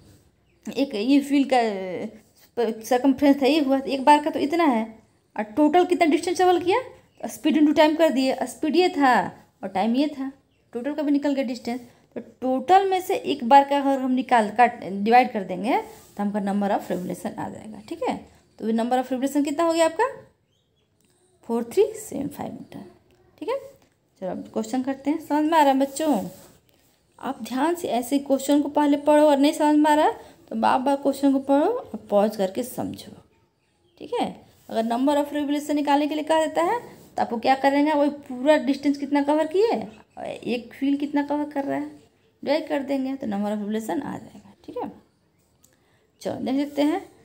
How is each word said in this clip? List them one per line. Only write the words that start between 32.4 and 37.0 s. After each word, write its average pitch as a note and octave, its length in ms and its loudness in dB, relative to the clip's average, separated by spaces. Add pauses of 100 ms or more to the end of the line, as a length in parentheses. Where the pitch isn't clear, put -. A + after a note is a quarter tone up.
समझो, - 480 -10 (880)
ठीक - 120 -16
है। A4 160 -2 (400)
अगर A3+ 160 -2
number C4 320 0
of C#4+ 160 -2
revolution D4 420 -2
निकालने D4 320 0
के D#4 80 -4
लिए D4+ 80 -4
कह D#4+ 220 2
देता D#4 180 -2
है A4 160 0
तो - 420 -10